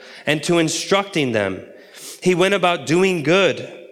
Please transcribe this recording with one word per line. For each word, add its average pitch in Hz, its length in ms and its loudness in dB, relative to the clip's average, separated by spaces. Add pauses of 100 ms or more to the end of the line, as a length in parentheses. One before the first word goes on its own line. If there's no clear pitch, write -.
(260)
and 151 180 -2
to 170 160 2
instructing 165 760 -2
them. 98 340 -2 (540)
He 180 140 2
went 190 180 2
about 175 320 0
doing 175 380 0
good. 160 480 2 (200)